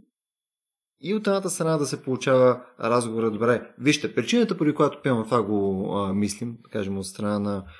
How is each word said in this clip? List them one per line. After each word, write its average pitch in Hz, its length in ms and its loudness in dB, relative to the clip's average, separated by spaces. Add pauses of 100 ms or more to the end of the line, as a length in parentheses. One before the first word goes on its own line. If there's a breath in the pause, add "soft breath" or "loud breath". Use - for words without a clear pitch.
(1000)
и 170 140 -4
от 214 120 -2
едната 196 240 0
страна 160 260 0
да 147 100 0
се 135 160 -6
получава 127 600 4 (180)
разговора: 113 500 0
„Добре, 110 480 0
вижте, 143 360 0
причината, 214 440 2
поради 147 180 0
която, 147 260 0
примерно, 120 220 0
това 117 180 2
го, 98 540 -2
а, 98 160 -2
мислим, 104 500 -4
да - 80 -20
кажем, 98 280 -4
от 92 80 -8
страна 104 320 -4
на 101 260 -4 (160 loud breath)